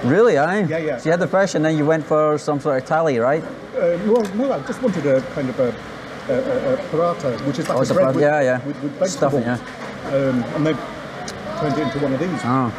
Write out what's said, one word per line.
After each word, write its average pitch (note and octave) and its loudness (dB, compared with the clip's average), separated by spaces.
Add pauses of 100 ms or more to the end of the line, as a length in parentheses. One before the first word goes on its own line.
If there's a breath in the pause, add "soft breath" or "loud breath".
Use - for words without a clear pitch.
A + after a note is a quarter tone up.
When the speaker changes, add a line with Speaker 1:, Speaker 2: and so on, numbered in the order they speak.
Speaker 1:
Really, F3 6
aye? F3+ 2
Speaker 2:
Yeah, D#3 -2
yeah. D3+ -2
Speaker 1:
So A#2 -8
you D#3 2
had F3 2
the F3 0
fish F#3+ 2
and D#3 0
then D#3+ 2
you D3 2
went D#3+ 2
for D3+ 2
some D3 -2
sort C3+ 0
of C3 -12
tally, D#3 2
right? C#3+ 2
Speaker 2:
Uh, F3 -2 (100)
well, A3+ 4 (120)
no, C4 0
I E3+ -2
just - -8
wanted F3+ 0
a C3 4 (120)
kind C#3+ -2
of B2 -8
a, A#2+ 2 (560)
a, C3+ 2
a, B2+ 0
a C3 0 (120)
paratha, D#3+ -2
which C#3+ -2
is D3+ -4
like D#3 0
Speaker 1:
Oh, - 2
Speaker 2:
a - 4
Speaker 1:
it's B2+ 0
a - 2
Speaker 2:
bread C3+ 6
Speaker 1:
paratha, C3 2
Speaker 2:
with, C3 4
Speaker 1:
yeah, D3 4
yeah. B2+ 2
Speaker 2:
with, C3+ -8
with C#3+ -2
Speaker 1:
Stuffing, C#3 2
Speaker 2:
vegetables. A#2+ -2 (420)
Speaker 1:
yeah. C#3 2
Speaker 2:
Um, B2 0 (120)
and D3+ 2
they've - -6
turned D3 0
it D3+ -2
into C#3+ -2
one C#3+ 0
of C3 -2
these. D#3+ -2
Speaker 1:
Oh. B2 0